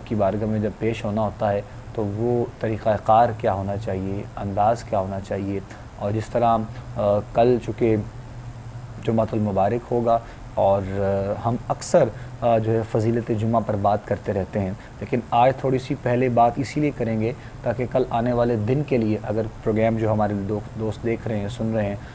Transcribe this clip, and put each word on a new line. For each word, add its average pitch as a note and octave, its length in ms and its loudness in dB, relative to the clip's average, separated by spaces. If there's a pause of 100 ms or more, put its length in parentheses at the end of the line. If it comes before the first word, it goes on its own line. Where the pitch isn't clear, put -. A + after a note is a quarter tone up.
की A#2+ 80 -2
बारगाह G#2 340 2
में G#2+ 120 0
जब G#2+ 180 -2
पेश A2+ 260 -2
होना G#2+ 160 0
होता G#2+ 280 0
है G2+ 140 0 (320)
तो A2+ 80 -2
वो A#2 440 0 (140)
तरीक़ाकार A2 800 4
क्या G#2+ 120 2
होना G2 240 -2
चाहिए, G2+ 480 -4 (120)
अंदाज़ G#2 480 0
क्या G#2 140 0
होना G2 200 -2
चाहिए। G2 420 -4 (400)
और G#2 100 -2
जिस A2 200 -2
तरह, A#2+ 160 4
अ, A2 180 4 (720)
कल A#2+ 300 6
चूँकि A2 320 2 (1080)
जुमातुल A2+ 340 2
मुबारक G#2 420 2 (100)
होगा A#2 300 2 (360)
और, G2 260 4
अ, G2 580 0
हम A#2+ 180 0 (100)
अक्सर, C3 420 2 (320)
अ, A#2 160 6
जो A2 120 0
है A2+ 120 2
फ़जीलत A#2 480 0
जुमा A2+ 280 2
पर G#2+ 160 0
बात G2+ 300 2
करते - 260 -2
रहते F#3+ 280 -2
हैं, F#3+ 120 0
लेकिन - 520 -4 (100)
आज B2+ 200 6 (100)
थोड़ी C3 160 2
सी C3+ 160 -4
पहले B2 340 2
बात A#2 300 4
इसीलिए D3+ 320 0
करेंगे A2+ 400 0 (340)
ताकि B2 220 -2
कल B2+ 240 2
आने A#2+ 220 2
वाले A#2+ 240 2
दिन B2 260 0
के C#3 140 0
लिए A2 280 2
अगर A2 180 0 (200)
प्रोग्राम A2+ 340 2
जो A2 120 2
हमारे G#2+ 260 2
दो-, G2+ 260 -2 (160)
दोस्त A2 280 -4
देख A2+ 220 -2
रहे A2 120 -2
हैं, A#2+ 100 -4
सुन A2+ 240 -2
रहे A2 120 2
हैं, G2+ 120 -2 (180)